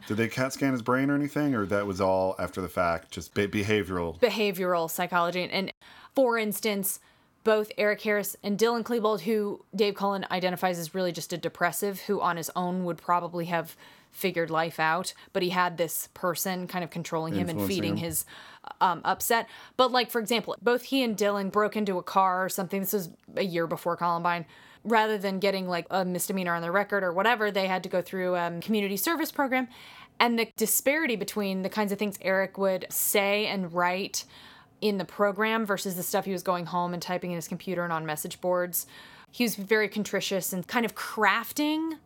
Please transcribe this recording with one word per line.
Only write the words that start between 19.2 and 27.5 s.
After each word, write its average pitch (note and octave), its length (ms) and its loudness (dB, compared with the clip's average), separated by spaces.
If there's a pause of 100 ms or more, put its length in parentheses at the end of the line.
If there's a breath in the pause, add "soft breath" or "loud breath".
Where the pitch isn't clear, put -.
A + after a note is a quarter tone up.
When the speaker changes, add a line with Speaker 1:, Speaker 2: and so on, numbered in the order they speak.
Speaker 2:
But, B3+ 140 4
like, A#3+ 180 2
for A#3+ 100 -2
example, A3 420 -2
both B3 220 2
he C4+ 200 2
and A3+ 120 0
Dylan G3+ 360 0
broke G#3 260 2
into G3+ 220 0
a E3 40 -4
car F#3 400 2
or F#3 60 0
something. G3 320 -2
This F#3+ 100 -4
was F#3 180 -2 (260)
a F3+ 80 2
year E3+ 240 0
before E3+ 280 -2
Columbine. E3+ 500 0 (380 loud breath)
Rather A3 340 4
than F#3+ 220 -2
getting, F#3+ 300 2
like, E3+ 220 -2
a F#3 120 2
misdemeanor F3+ 520 0
on E3+ 80 -2
their E3+ 80 -2
record G3 320 2
or F3 100 0
whatever, G#3 380 2